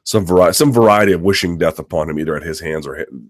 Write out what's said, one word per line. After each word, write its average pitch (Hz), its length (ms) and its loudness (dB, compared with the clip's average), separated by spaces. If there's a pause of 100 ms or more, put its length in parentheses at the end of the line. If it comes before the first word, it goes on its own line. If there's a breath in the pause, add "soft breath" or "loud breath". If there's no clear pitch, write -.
some 104 220 -2
vari-, 90 260 4
some 147 180 2
variety 107 420 4
of 85 100 -2
wishing 92 340 -2
death 82 220 -2
upon 80 320 -6
him, 76 80 -6
either 78 180 -4
at 71 60 -10
his 78 180 -10
hands 78 260 -8
or 69 100 -12
hi-, 78 100 -10 (240)